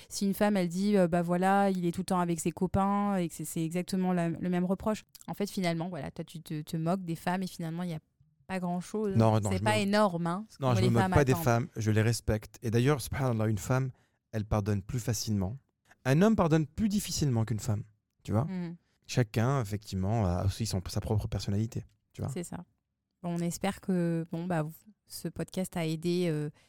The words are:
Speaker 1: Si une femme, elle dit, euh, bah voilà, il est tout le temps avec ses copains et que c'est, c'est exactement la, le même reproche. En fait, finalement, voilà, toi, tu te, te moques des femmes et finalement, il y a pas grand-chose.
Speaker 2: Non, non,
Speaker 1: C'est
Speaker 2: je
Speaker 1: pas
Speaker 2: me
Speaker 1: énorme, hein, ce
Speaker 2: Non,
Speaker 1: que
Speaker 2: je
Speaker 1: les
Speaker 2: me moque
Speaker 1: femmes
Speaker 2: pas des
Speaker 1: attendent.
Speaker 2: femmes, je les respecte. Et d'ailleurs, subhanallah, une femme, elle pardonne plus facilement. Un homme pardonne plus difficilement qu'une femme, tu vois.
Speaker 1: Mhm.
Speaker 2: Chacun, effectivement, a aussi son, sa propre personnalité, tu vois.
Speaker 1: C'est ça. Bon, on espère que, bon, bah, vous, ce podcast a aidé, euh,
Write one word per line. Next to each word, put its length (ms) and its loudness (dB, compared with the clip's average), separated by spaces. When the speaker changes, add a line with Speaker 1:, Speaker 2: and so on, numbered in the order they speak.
Speaker 1:
Si 160 -4
une 100 2
femme, 220 2
elle 120 2
dit, 280 2
euh, 120 6
bah 140 2
voilà, 480 4
il 140 -2
est 60 2
tout 120 -4
le 40 -6
temps 140 0
avec 180 0
ses 140 -2
copains 640 0
et 120 0
que 60 -12
c'est, 100 -8
c'est 200 -4
exactement 480 -2
la, 160 2
le 200 -4
même 160 0
reproche. 380 -2
En 80 -6
fait, 160 -4
finalement, 380 -2
voilà, 220 -8
toi, 160 -10
tu 160 -16
te, 180 -6
te 160 -8
moques 300 0
des 100 -2
femmes 260 -4
et 40 -6
finalement, 380 -8
il 60 -6
y 40 -6
a 40 -8
pas 140 -4
grand-chose. 560 -2
Speaker 2:
Non, 240 6
non, 100 -2
Speaker 1:
C'est 80 0
Speaker 2:
je 40 -4
Speaker 1:
pas 140 2
Speaker 2:
me 40 2
Speaker 1:
énorme, 460 2
hein, 240 -4
ce 100 -20
Speaker 2:
Non, 120 2
Speaker 1:
que 40 4
Speaker 2:
je 60 4
Speaker 1:
les 60 6
Speaker 2:
me 40 4
moque 120 6
Speaker 1:
femmes 80 2
Speaker 2:
pas 120 6
des 80 4
Speaker 1:
attendent. 120 0
Speaker 2:
femmes, 300 4
je 160 0
les 120 6
respecte. 600 -2
Et 80 -4
d'ailleurs, 300 4
subhanallah, 480 0
une 100 2
femme, 320 0
elle 120 -2
pardonne 380 0
plus 180 -6
facilement. 560 -2
Un 160 4
homme 160 6
pardonne 300 4
plus 240 -2
difficilement 560 0
qu'une 140 -2
femme, 220 -2
tu 80 -4
vois. 120 2
Speaker 1:
Mhm. 320 -6
Speaker 2:
Chacun, 560 0
effectivement, 640 -2
a 180 0
aussi 220 -2
son, 200 -4
sa 140 -4
propre 280 -2
personnalité, 580 -4
tu 80 -14
vois. 100 -4
Speaker 1:
C'est 140 -8
ça. 140 -12
Bon, 120 -4
on 40 -2
espère 420 -4
que, 500 0
bon, 140 -6
bah, 200 -2
vous, 80 -8
ce 200 -10
podcast 500 -6
a 80 -2
aidé, 420 0
euh, 220 -2